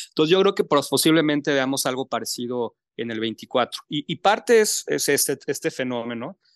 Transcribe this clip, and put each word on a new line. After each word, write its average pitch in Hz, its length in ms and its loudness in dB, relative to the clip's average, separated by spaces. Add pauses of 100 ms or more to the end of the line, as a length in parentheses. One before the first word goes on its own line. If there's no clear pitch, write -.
Entonces 156 240 0
yo 185 80 6
creo 196 160 2
que 196 80 0
pos-, 143 240 0
posiblemente 151 640 2
veamos 135 340 0
algo 127 220 -4
parecido 120 680 -6 (180)
en 117 160 -8
el 113 80 -6
veinticuatro. 113 680 -4
Y, 151 220 -6
y 165 40 -4
parte 220 460 4
es, - 260 -2
es 147 220 -2
este, 139 280 0 (100)
este 147 220 -4
fenómeno 123 680 -6 (160)